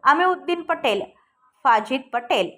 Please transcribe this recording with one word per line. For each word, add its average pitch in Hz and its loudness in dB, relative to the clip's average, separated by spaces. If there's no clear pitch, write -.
अमीउद्दीन 349 2
पटेल, 220 -2
फाजिद 247 2
पटेल 240 -2